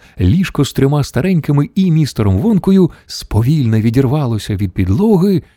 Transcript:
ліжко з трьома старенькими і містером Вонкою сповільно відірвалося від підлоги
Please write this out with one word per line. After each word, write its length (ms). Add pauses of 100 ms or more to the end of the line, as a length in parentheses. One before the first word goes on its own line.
(200)
ліжко 460
з 80
трьома 300
старенькими 720
і 160
містером 460
Вонкою 540 (140)
сповільно 720
відірвалося 760
від 160
підлоги 720 (120)